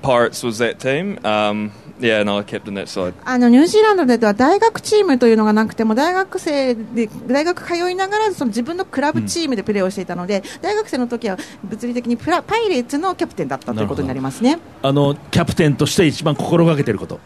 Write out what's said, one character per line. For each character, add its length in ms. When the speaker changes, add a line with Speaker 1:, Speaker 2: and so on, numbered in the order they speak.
Speaker 1:
Pirates 440
was 160
that 140
team. 460
Um, 480
yeah, 220
and 100
I 120
captained 320
that 140
side. 260
Speaker 2:
あ 140
の、 100
ニ 80
ュ 60
ー 40
ジ 120
ー 40
ラ 120
ン 20
ド 80
で 220
は 80
大 260
学 200
チ 160
ー 100
ム 120
と 80
い 60
う 60
の 80
が 80
な 100
く 80
て 120
も、 100
大 180
学 260
生 360
で、 340
大 160
学 240
通 240
い 40
な 140
が 100
ら、 160
そ 100
の 40
自 140
分 140
の 80
ク 160
ラ 120
ブ 100
チ 180
ー 80
ム 80
で 60
プ 100
レ 100
ー 40
を 20
し 60
て 80
い 20
た 100
の 120
で、 160
Speaker 3:
う 20
ん。 20
Speaker 2:
大 160
学 120
生 100
の 80
時 240
は 80
物 220
理 80
的 120
に 120
プ 120
ラ-、 120
パ 160
イ 100
レ 120
ー 40
ツ 140
の 160
キ 100
ャ 20
プ 80
テ 100
ン 40
だ 80
っ 40
た 120
と 80
い 60
う 20
こ 80
と 60
に 60
な 40
り 80
ま 100
す 140
ね。 60
Speaker 3:
な 60
る 60
ほ 0
ど。 60
あ 40
の、 240
キ 100
ャ 60
プ 100
テ 120
ン 60
と 120
し 100
て 100
一 160
番 140
心 300
が 100
け 80
て 80
る 60
こ 80
と 200